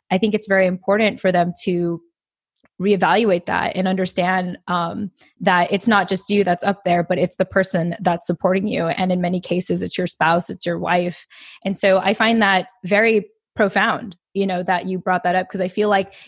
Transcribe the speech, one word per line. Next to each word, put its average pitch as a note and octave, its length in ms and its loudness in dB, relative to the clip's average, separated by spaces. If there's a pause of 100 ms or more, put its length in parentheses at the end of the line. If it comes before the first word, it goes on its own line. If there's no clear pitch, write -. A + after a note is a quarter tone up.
(120)
I F#3+ 60 2
think G#3+ 180 0
it's G#3 120 -4
very F#3+ 200 4
important G3 520 0
for F#3 120 0
them F3 220 2 (100)
to F3 380 -2 (800)
reevaluate F#3 680 2
that - 280 -2
and F#3 120 0
understand, F#3 680 -2 (100)
um, F3+ 420 -4 (300)
that F3+ 320 2
it's G3 160 0
not G3+ 200 4
just - 220 -4
you G3+ 140 2
that's F3+ 200 0
up G3 200 -2
there, F3 200 2
but F3+ 140 0
it's F3+ 200 -2
the F#3+ 60 0
person F3+ 580 0
that's F3 260 0
supporting F#3 400 0
you. E3 200 -2
And F#3 240 -2
in F3+ 80 0
many F3+ 220 -2
cases, F3 400 -2
it's F3+ 160 -8
your F3+ 100 -2
spouse, E3+ 420 0
it's F#3 160 -10
your E3+ 120 -4
wife. F3 480 -2 (400)
And G3 100 -4
so F#3+ 240 2
I G3 140 0
find A3+ 280 2
that G3 260 2 (180)
very G#3 400 2 (300)
profound, G3 600 -2 (180)
you G3 140 -2
know, F3+ 160 -4
that F3+ 220 -2
you F#3 120 -4
brought F3+ 260 -2
that F3+ 120 0
up, F#3 140 -2
'cause F#3+ 100 -8
I F#3 80 -2
feel G#3 220 0
like G3 240 0 (140)